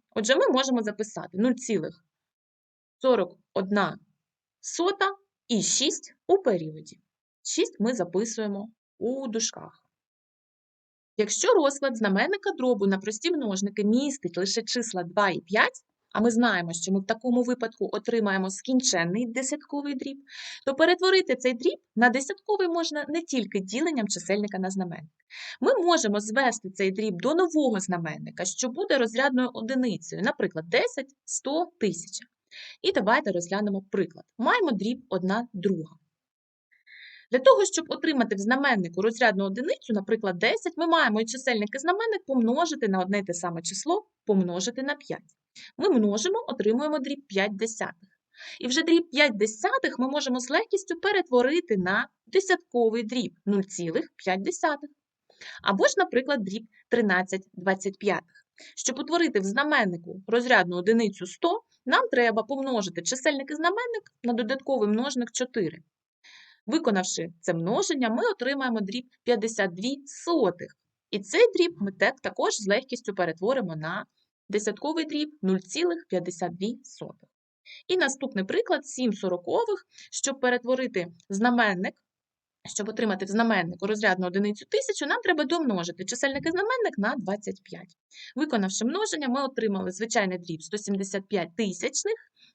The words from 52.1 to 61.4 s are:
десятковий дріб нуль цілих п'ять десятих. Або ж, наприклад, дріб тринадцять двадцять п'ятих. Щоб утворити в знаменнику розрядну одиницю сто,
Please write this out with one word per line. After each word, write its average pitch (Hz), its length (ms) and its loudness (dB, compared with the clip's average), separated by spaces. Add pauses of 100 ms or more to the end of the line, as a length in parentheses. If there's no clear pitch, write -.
десятковий 240 800 2
дріб 226 300 -2 (120)
нуль 202 160 2
цілих 180 540 -4
п'ять 190 260 -2
десятих. 294 480 -2 (720)
Або 202 240 4
ж, - 100 0
наприклад, 277 460 0
дріб 196 240 -6 (220)
тринадцять 190 640 2
двадцять 190 440 -2
п'ятих. - 480 -4 (300)
Щоб - 240 -4
утворити 330 400 2
в 190 40 0
знаменнику 196 840 0
розрядну 214 500 4
одиницю 202 500 2
сто, 359 340 0 (240)